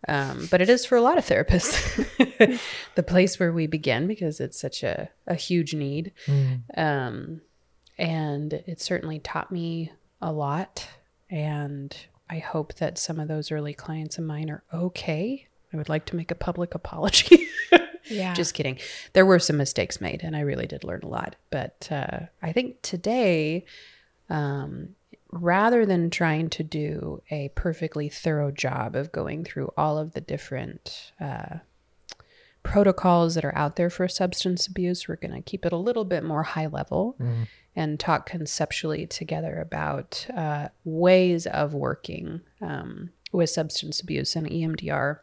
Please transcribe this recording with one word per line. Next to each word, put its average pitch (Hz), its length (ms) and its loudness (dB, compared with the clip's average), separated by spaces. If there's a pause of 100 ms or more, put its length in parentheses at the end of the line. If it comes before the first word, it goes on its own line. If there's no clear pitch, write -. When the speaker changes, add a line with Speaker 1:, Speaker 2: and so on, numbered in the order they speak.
Speaker 1:
Um, 139 420 -2
but 180 80 6
it 190 100 6
is 240 160 6
for 247 120 4
a 233 40 6
lot 294 160 6
of 285 80 2
therapists, - 1300 4 (200)
<laughs> - 160 -10
the 175 80 2
place 180 360 4
where 170 140 2
we 165 140 2
begin 151 380 0
because 180 360 -2
it's - 180 -6
such - 240 -6
a, - 260 -2 (180)
a 175 80 0
huge 165 380 0
need. 151 380 -4 (140)
Speaker 2:
Mm. 135 360 2 (160)
Speaker 1:
Um, 147 640 -2 (560)
and 156 540 -2
it 160 300 -8
certainly 156 380 -4
taught - 300 -6
me 165 440 -4 (280)
a 165 120 -2
lot. 151 520 -4 (440)
And 147 680 -4 (340)
I 165 100 -6
hope - 360 -6
that 170 220 -4
some 160 200 -4
of 156 120 -4
those 156 200 -4
early 147 240 -4
clients 156 440 -8
of 165 80 -4
mine 156 240 -4
are 151 140 -10 (100)
okay. 180 760 -4 (240)
I 165 60 -6
would 151 100 -4
like 156 200 -2
to 180 100 -4
make 165 140 -4
a 170 40 -2
public 175 400 -4
apology. - 720 6 (240)
<laughs> 349 60 10 (320)
Speaker 3:
Yeah. 185 240 -2
Speaker 1:
Just 175 200 0
kidding. 135 260 -4 (340)
There 190 120 10
were 185 140 10
some 156 160 2
mistakes - 460 0
made, 170 220 -6
and 160 120 -6
I 151 60 -2
really - 260 -2
did - 160 -10
learn - 200 -8
a - 40 -10
lot. - 300 -6 (120)
But, - 400 -6
uh, - 300 -4 (220)
I 160 100 -4
think 254 300 -2
today, 175 840 0 (680)
um, 143 600 -4 (420)
rather 202 540 4
than 175 240 4
trying 160 400 0
to - 140 -4
do 151 680 -6
a 147 240 -4
perfectly 156 540 -2
thorough 147 420 0
job 127 460 -4
of 147 160 -4
going - 320 -4
through - 320 -6
all 151 200 2
of 156 140 -4
the - 100 -8
different, - 1000 -10
uh, 135 380 -10 (1040)
protocols 180 720 4
that 160 100 0
are 139 100 -4
out 147 200 0
there 175 140 2
for 180 180 -2
substance 180 600 0
abuse, 180 400 -2
we're - 80 -6
gonna - 260 -8
keep - 240 -8
it 170 80 2
a 170 40 -2
little 220 280 0
bit 175 180 0
more 156 200 0
high 156 240 -2
level 170 520 -2
Speaker 2:
Mm. 117 280 -2 (280)
Speaker 1:
and 151 240 -2
talk - 260 0
conceptually 156 800 -4
together 160 540 -6
about, 156 680 -6 (100)
uh, 147 340 -4 (160)
ways 175 640 6
of 147 260 0
working, 160 680 -4 (200)
um, 165 480 -10 (220)
with 170 180 2
substance 156 500 -4
abuse 151 360 -4
and 156 160 -4
E 165 120 -2
M 160 120 -2
D 160 140 -8
R 143 340 -2